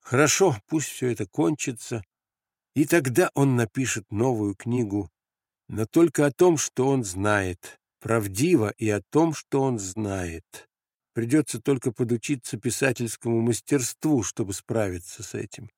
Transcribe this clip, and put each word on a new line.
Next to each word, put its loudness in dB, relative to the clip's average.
Хорошо, 2
пусть -4
все -4
это -6
кончится, -4
и 4
тогда 2
он 4
напишет -2
новую 0
книгу, -2
но -4
только 4
о 4
том, 4
что -2
он 2
знает, -2
правдиво 2
и -2
о 0
том, 2
что -2
он -2
знает. -8
Придется 0
только 0
подучиться -4
писательскому -2
мастерству, 0
чтобы -6
справиться -6
с -16
этим. -10